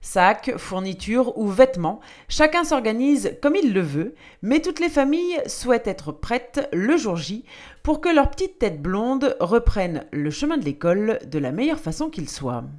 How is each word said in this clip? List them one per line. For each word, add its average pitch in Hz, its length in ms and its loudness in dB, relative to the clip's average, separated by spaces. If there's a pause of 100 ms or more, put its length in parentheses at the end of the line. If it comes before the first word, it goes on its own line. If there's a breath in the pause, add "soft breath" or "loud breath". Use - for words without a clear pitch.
Sacs, - 560 2
fournitures 190 800 -2
ou 214 120 0
vêtements, 190 500 4 (280 loud breath)
chacun 311 360 4
s'organise 240 800 0
comme 294 120 4
il 330 160 4
le 190 100 2
veut, 165 340 -4 (260 loud breath)
mais 254 180 2
toutes 339 200 -6
les 339 100 0
familles 320 560 0
souhaitent 240 400 0
être 151 260 -6
prêtes - 640 -4
le 214 240 2
jour 202 180 -2
J 170 300 -8 (380 loud breath)
pour 302 180 0
que 349 80 0
leurs 285 220 4
petites 381 260 -6
têtes 160 240 -2
blondes 233 580 0
reprennent 180 720 2
le 147 200 -2
chemin 294 260 0
de 208 80 -2
l'école 180 640 0
de 135 100 -4
la 135 140 -2
meilleure 277 260 0
façon - 320 -4
qu'il 160 180 -8
soit. 135 360 -6 (160)